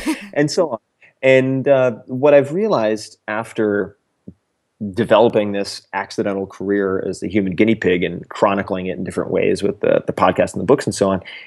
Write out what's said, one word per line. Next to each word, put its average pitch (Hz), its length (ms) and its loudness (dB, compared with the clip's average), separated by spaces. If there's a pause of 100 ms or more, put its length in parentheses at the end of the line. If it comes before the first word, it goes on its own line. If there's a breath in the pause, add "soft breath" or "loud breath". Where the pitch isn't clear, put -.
(120)
<laughs> 202 220 -8
and 151 180 0
so 165 200 -2
on. 113 80 -8 (440 soft breath)
And, 131 440 4
uh, 131 240 4 (160)
what 135 260 2
I've 139 180 6
realized 135 680 -2 (120)
after 107 680 -2 (960)
developing 107 600 2
this - 280 -8 (120)
accidental 98 520 -6
career 95 600 -2
as 92 120 -8
the 98 80 -8
human 95 280 -2
guinea 110 180 4
pig 90 300 0
and 87 260 -6
chronicling 98 560 -2
it 95 100 -6
in 95 80 -8
different 90 280 -6
ways 95 320 0
with - 160 -2
the, - 260 2
the - 80 -4
podcast 92 400 2
and 92 80 -6
the 90 40 -6
books 143 200 2
and 101 80 -4
so 98 160 0
on, 95 100 0 (280 loud breath)